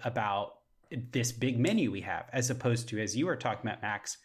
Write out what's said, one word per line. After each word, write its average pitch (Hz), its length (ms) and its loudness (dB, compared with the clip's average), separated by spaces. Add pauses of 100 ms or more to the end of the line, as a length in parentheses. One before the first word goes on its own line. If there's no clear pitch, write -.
about 104 520 0 (360)
this 120 400 0
big 127 280 0
menu 165 320 4
we 98 100 -4
have, 85 320 -4
as 127 160 2
opposed 123 400 0
to, 107 100 -2
as 104 160 -2
you 151 120 2
were 156 80 2
talking 110 320 -2
about, 104 160 -4
Max, 104 420 -4